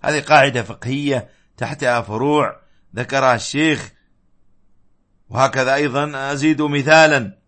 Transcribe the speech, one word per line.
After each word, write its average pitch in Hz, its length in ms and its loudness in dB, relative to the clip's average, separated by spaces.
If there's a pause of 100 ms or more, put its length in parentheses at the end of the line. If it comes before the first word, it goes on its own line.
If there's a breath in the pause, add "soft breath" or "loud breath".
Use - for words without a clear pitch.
هذه 151 180 -2
قاعدة 135 420 4
فقهية 131 640 -6 (280 soft breath)
تحتها 120 440 -2
فروع 127 600 -2 (340)
ذكرها 127 400 0
الشيخ، 143 560 -2 (1400)
وهكذا 131 440 0
أيضًا 143 600 -4
أزيد 147 280 0
مثالًا 147 760 2 (100)